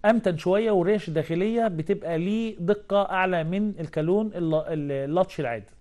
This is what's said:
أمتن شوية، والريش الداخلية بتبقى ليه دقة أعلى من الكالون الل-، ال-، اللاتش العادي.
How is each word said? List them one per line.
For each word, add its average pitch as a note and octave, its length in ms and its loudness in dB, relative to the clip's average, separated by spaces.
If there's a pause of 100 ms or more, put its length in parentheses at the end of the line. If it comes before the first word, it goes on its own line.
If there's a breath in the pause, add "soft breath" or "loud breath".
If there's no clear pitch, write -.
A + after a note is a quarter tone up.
أمتن G#3 320 4
شوية، G3+ 340 2
والريش G3 380 2
الداخلية F#3 600 0
بتبقى E3 500 -2
ليه G#3+ 400 -2
دقة G3 440 0
أعلى F#3 420 0
من G3 360 -2
الكالون E3 460 0
الل-، E3+ 280 -2
ال-، D#3 380 -2
اللاتش D#3 480 -2
العادي. A#2 260 -4 (140)